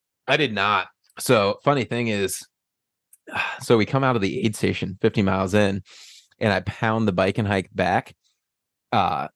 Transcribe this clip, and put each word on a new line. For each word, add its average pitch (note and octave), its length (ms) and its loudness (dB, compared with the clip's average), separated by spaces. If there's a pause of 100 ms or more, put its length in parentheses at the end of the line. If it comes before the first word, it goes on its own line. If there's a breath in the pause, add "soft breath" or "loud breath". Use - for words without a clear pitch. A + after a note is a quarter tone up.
(280)
I C#3 100 4
did C3+ 160 0
not. G2 340 2 (320)
So G2+ 440 2
funny C#3 220 2
thing A#2+ 240 -4
is, G2+ 360 -4 (840)
<sighs> - 340 -6
so A#2+ 160 2
we G#2+ 80 2
come C3+ 180 -2
out B2+ 120 0
of A2 60 0
the - 240 -2
aid G#2+ 100 -2
station F#2+ 460 -4
fifty A2 200 0
miles F#2+ 320 0
in, G2+ 300 0 (560 loud breath)
and G#2+ 140 2
I F#2 80 0
pound A2 460 -2
the G2+ 60 2
bike F#2+ 240 2
and A2 100 0
hike G2 260 -2
back, F#2 420 -2 (800)
uh, E2+ 420 0